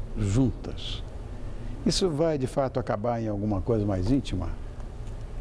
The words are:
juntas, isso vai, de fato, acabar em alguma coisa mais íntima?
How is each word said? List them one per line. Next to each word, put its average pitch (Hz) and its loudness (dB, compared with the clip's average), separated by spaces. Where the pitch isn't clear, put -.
juntas, - 0
isso 185 4
vai, 156 2
de 131 0
fato, 135 0
acabar 117 0
em 110 0
alguma 104 2
coisa 110 4
mais 95 2
íntima? 95 2